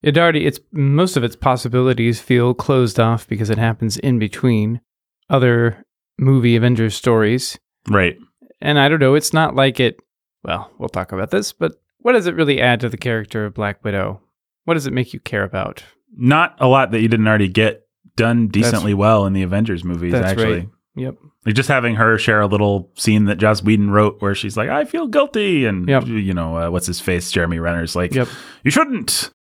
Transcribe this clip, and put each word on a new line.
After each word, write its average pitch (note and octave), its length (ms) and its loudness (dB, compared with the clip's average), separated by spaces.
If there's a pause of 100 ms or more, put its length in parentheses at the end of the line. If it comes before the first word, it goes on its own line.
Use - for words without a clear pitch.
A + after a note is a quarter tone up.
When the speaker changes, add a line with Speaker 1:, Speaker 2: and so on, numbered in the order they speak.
Speaker 1:
It D3+ 160 2
already, E3 280 2
it's, - 140 -4 (120)
most D3+ 440 0
of B2 80 0
its A#2 100 -2
possibilities B2 840 0
feel B2 340 2
closed B2 460 0
off A2+ 260 0
because G#2+ 240 -4
it G#2+ 80 0
happens A2+ 380 -2
in B2 220 0
between A2 640 -2 (500)
other A#2+ 520 2 (360)
movie C3 360 4
Avengers A2+ 400 2
stories. A#2 640 0 (300)
Speaker 2:
Right. F#2+ 300 2 (420)
Speaker 1:
And D3 180 0
I C#3 100 4
don't D#3 120 0
know, C3+ 140 4
it's D3 180 0
not D#3+ 240 0
like C3+ 240 0
it, B2 180 0 (460)
well, - 340 -8
we'll F#2 120 -10
talk F#2 220 -8
about G2 180 -6
this, G3 220 -2
but D#3+ 200 -4 (260)
what A#3+ 140 0
does G#3+ 140 2
it F3 100 -4
really C#3+ 240 2
add A#2+ 200 2
to A#2+ 80 -4
the A2 80 -8
character A2 500 -4
of G2 80 -10
Black G2+ 300 -6
Widow? G2+ 360 -4 (440)
What E3 100 0
does C#3+ 120 -4
it C3+ 60 -6
make B2 200 -4
you - 80 -12
care G#2 220 -4
about? - 400 -8 (340)
Speaker 2:
Not D3 440 0
a C3 80 2
lot C3 240 4
that A2+ 80 0
you A2+ 80 2
didn't A2 180 2
already G#2+ 220 2
get G#2+ 340 0 (340)
done A#2 300 2
Speaker 1:
That's G2+ 60 -4
Speaker 2:
decently G#2 420 0
well G2+ 320 2
in F#2+ 60 -2
the F#2+ 100 0
Avengers F#2+ 400 -2
movies, F2 300 -4
Speaker 1:
That's F#2 200 0
Speaker 2:
actually. A2 260 0
Speaker 1:
right. F2+ 100 -8 (260)
Yep. B2+ 220 -10 (280)
Speaker 2:
Like, G#2+ 100 0
just B2+ 140 0
having A#2+ 280 0
her A2+ 220 4
share G#2+ 220 2
a G#2 60 2
little G2+ 500 0
scene G#2+ 300 2
that G2+ 100 0
Joss G#2 260 2
Whedon G#2 280 2
wrote G#2 320 2
where G2+ 120 -2
she's G2+ 220 -8
like, A2+ 140 -4
"I D3+ 140 0
feel E4 220 -6
guilty." G#3+ 600 0
And, F#2 220 -2
Speaker 1:
Yep. C3 180 2
Speaker 2:
you G#2+ 280 -2
know, E2 220 -4
uh, E2+ 140 -4
what's F2 160 -2
his F2 140 -6
face? F2 300 -4
Jeremy E2+ 300 -2
Renner's E2+ 340 -4
like, F2 200 -4
Speaker 1:
Yep. B2 140 -2 (360)
Speaker 2:
"You C3+ 60 2
shouldn't." C#4 600 -2 (120)